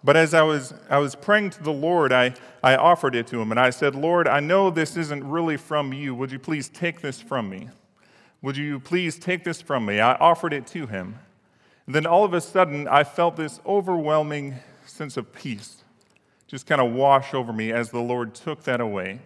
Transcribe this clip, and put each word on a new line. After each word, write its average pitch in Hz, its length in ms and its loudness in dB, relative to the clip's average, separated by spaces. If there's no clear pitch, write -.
but 143 140 6
as 160 180 4
I 160 100 6
was, 147 300 -2
I 139 80 2
was 143 160 0
praying 208 380 0
to 165 120 -18
the 156 100 -4
Lord, 151 400 0
I, 127 220 2
I 131 140 6
offered 156 380 4
it 117 120 -2
to 120 140 -6
him, 110 100 -4
and 113 80 2
I 127 100 6
said, 135 260 -2
"Lord, 165 340 0
I 139 100 4
know 185 300 2
this 160 260 -4
isn't 147 300 -8
really 156 320 -4
from 147 340 -4
you. 135 240 -8
Would 131 160 -8
you 131 80 -12
please 151 300 -8
take 170 320 -6
this 135 180 -10
from 117 300 -6
me? 95 180 -14
Would 135 140 -6
you 143 240 -6
please 170 400 -4
take 180 240 -4
this 170 180 -8
from 127 240 -2
me?" 104 140 0
I 120 160 6
offered 165 380 4
it 135 140 -6
to 151 200 -10
him. 101 320 -10
And 127 100 -8
then 156 100 2
all 175 180 4
of 190 100 0
a 180 60 0
sudden, 147 480 0
I 147 160 6
felt 165 320 0
this 156 300 -8
overwhelming 151 920 -2
sense 143 320 -12
of 117 160 -10
peace - 500 -14
just - 180 -14
kinda 135 200 2
wash 131 480 2
over 123 180 -4
me 110 220 -4
as 117 160 -2
the 123 100 -6
Lord 120 360 -4
took - 280 -10
that 123 160 -2
away. 101 460 -6